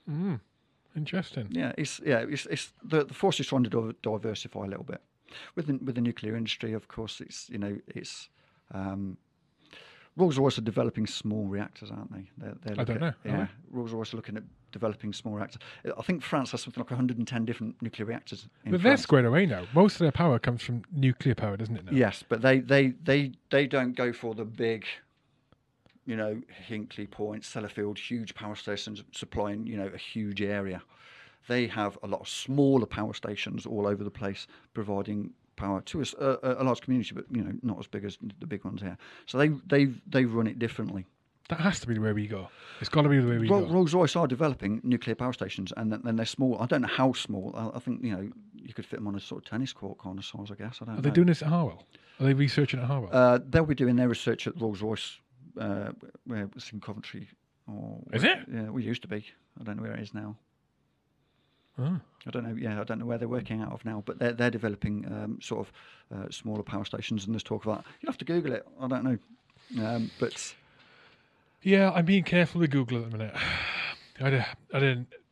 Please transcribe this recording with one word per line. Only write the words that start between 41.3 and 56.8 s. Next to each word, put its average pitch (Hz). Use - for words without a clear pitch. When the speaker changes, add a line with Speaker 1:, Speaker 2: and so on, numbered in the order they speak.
Speaker 1:
That 160
has 185
to -
be 117
the 107
way 110
we 104
go. 95
It's -
gotta 147
be 139
the 120
way 120
we 113
Speaker 2:
Ro-, 196
Speaker 1:
go. -
Speaker 2:
Rolls-Royce 175
are 170
developing 120
nuclear 117
power 123
stations, 92
and 110
th-, 107
then 117
they're 113
small. 120
I 123
don't 139
know 107
how 131
small. 101
I, 110
I 123
think, 123
you 117
know, 95
you -
could -
fit -
them 107
on 101
a 98
sort -
of -
tennis 127
court -
kind 95
of 95
size, 104
I 101
guess. 104
I 113
don't 113
Speaker 1:
Are -
they 143
Speaker 2:
know. 139
Speaker 1:
doing 175
this 165
at 156
Harwell? 160
Are 135
they 135
researching 139
at 123
Harwell? 131
Speaker 2:
Uh, 123
they'll 160
be 151
doing 123
their 123
research -
at -
Rolls-Royce, 107
uh, 101
where 107
it's -
in 107
Coventry. -